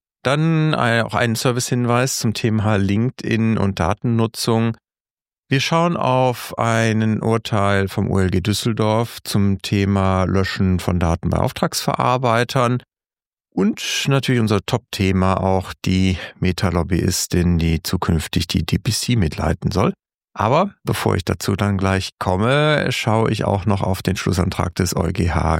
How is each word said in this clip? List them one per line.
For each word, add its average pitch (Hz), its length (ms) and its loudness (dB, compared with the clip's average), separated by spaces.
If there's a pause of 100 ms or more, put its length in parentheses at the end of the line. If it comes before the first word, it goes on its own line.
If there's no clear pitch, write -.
(220)
Dann, 156 520 0
äh, 117 320 0
auch 113 80 -8
einen 117 220 0
Servicehinweis 123 800 0
zum 110 160 -2
Thema 107 420 0
LinkedIn 98 800 0
und 95 240 0
Datennutzung. 113 960 0 (720)
Wir 135 100 2
schauen 165 380 0
auf 127 640 0
ein 113 640 2
Urteil 101 640 0
vom 98 200 -2
O 95 120 2
L 92 100 2
G 92 100 0
Düsseldorf 107 840 0
zum 98 380 0
Thema 98 600 2
Löschen 92 560 0
von 90 220 0
Daten 85 280 0
bei 82 100 0
Auftragsverarbeitern. 123 1400 0 (720)
Und - 540 -2
natürlich 135 340 2
unser 107 240 2
Top-Thema 95 760 0
auch 95 320 0 (120)
die 92 340 2 (200)
Meta-Lobbyistin, 87 1200 0
die 80 240 0
zukünftig - 640 -2
die - 180 -2
D - 140 -2
P - 140 -2
C - 240 -2
mitleiten 82 560 -2
soll. 101 200 2 (420)
Aber 147 360 0 (140)
bevor 107 320 0
ich 95 80 -4
dazu 98 320 -2
dann 98 220 0
gleich 95 320 0 (100)
komme, 120 720 0
schaue 113 400 0
ich 110 120 -2
auch 101 220 0
noch 98 160 0
auf 95 200 -2
den - 120 0
Schlussantrag 90 640 -2
des 90 160 0
E - 80 -2
U 85 120 0
G 87 200 0
H 82 280 2